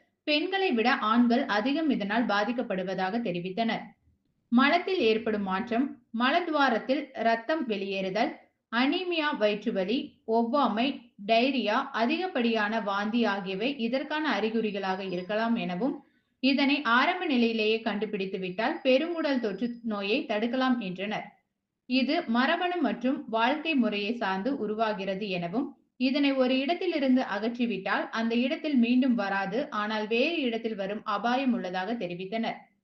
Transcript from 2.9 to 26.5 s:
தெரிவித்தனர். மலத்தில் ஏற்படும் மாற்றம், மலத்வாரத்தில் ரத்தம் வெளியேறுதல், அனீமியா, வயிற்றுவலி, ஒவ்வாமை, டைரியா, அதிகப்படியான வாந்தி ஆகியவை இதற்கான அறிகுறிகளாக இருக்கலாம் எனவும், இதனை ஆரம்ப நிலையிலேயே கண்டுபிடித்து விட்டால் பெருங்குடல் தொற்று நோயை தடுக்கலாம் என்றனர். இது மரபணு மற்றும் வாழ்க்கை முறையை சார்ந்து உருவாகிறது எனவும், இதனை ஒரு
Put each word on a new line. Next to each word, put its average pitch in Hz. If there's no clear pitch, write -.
தெரிவித்தனர். 185
மலத்தில் 330
ஏற்படும் 220
மாற்றம், 208
மலத்வாரத்தில் 277
ரத்தம் 233
வெளியேறுதல், 196
அனீமியா, 311
வயிற்றுவலி, 208
ஒவ்வாமை, 233
டைரியா, 226
அதிகப்படியான 233
வாந்தி 208
ஆகியவை 196
இதற்கான 294
அறிகுறிகளாக 208
இருக்கலாம் 208
எனவும், 180
இதனை 277
ஆரம்ப 302
நிலையிலேயே 226
கண்டுபிடித்து 202
விட்டால் 214
பெருங்குடல் 294
தொற்று 233
நோயை 202
தடுக்கலாம் 240
என்றனர். 185
இது 262
மரபணு 339
மற்றும் 262
வாழ்க்கை 277
முறையை 208
சார்ந்து 196
உருவாகிறது 208
எனவும், 180
இதனை 277
ஒரு 262